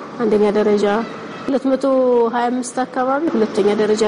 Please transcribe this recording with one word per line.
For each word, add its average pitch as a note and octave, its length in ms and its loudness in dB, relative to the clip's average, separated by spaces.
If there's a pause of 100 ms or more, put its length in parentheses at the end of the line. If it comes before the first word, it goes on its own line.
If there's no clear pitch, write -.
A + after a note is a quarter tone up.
(180)
አንደኛ G#3 340 2
ደረጃ፣ G#3 320 2 (560)
ሁለት C4 240 -2
መቶ C4 200 0 (440)
ሃያ A#3+ 180 -2
አምስት B3 320 -4
አካባቢ C4 520 -2
ሁለተኛ G#3 460 0
ደረጃ G#3+ 320 2